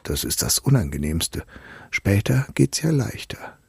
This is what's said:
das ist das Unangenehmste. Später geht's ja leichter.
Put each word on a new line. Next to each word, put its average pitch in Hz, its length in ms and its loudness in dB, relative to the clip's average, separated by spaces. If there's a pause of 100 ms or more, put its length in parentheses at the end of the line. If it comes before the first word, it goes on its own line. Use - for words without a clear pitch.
das - 200 -4
ist - 180 -4
das - 180 0
Unangenehmste. 80 880 0 (440)
Später 127 640 2
geht's - 280 2
ja 160 80 2
leichter. - 680 -4 (120)